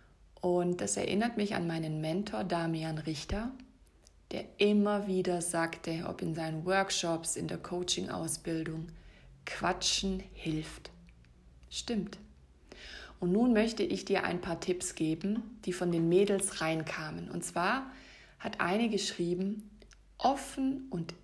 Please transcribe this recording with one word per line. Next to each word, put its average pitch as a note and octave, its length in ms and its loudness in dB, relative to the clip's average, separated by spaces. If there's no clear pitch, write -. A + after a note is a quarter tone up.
Und F3 400 2
das G3+ 160 -2
erinnert A3+ 400 0
mich G#3 180 0
an F3 140 0
meinen D#3+ 320 -2
Mentor F#3+ 420 -2
Damian E3 560 -2
Richter, G3 540 -4
der - 100 -4
immer G#3 480 6
wieder F#3 340 2
sagte, E3 680 -2
ob - 120 -6
in E3 140 0
seinen D#3+ 300 -4
Workshops, F#3 720 2
in E3 100 -4
der E3+ 120 -4
Coaching-Ausbildung, E3 1300 -4
„Quatschen - 840 0
hilft.“ - 580 -4
Stimmt. - 480 -4
Und F3 100 2
nun A#3 220 6
möchte A3 320 4
ich - 200 -2
dir - 200 2
ein F3 160 0
paar E3+ 180 -2
Tipps - 380 -2
geben, E3 680 -2
die F3+ 60 0
von F3 200 0
den E3 160 4
Mädels G3 520 4
reinkamen. D#3+ 680 -4
Und E3+ 140 -4
zwar A#3+ 480 0
hat - 200 -6
eine G#3 280 2
geschrieben, F#3+ 840 0
„Offen C4+ 720 0
und E3+ 340 -4